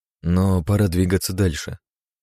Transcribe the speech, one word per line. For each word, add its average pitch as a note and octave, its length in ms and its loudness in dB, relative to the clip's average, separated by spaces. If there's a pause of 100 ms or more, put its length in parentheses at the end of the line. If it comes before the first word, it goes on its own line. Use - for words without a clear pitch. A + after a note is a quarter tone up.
(240)
Но F#2 400 2
пора G2+ 240 2
двигаться F2+ 460 0
дальше. F#2 440 -2 (460)